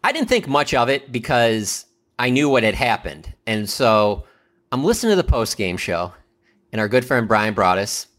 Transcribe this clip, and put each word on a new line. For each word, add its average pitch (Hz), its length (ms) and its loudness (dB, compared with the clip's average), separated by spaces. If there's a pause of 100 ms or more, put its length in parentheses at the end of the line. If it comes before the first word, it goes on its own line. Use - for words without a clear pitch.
I 247 80 0
didn't 285 180 -4
think 233 180 2
much 139 260 0
of 123 160 2
it 139 220 -4
because 117 720 0 (320)
I 123 140 0
knew 143 180 2
what 127 140 4
had 104 120 2
happened. 92 560 -4 (140)
And 107 240 -4
so 107 560 2 (460)
I'm 131 120 -4
listening 220 280 0
to 202 100 4
the - 20 0
post-game 104 540 -2
show, 87 360 -4 (580)
and 110 100 -4
our 104 80 0
good 123 160 2
friend 123 220 0
Brian 107 260 2
Broaddus 98 540 0 (120)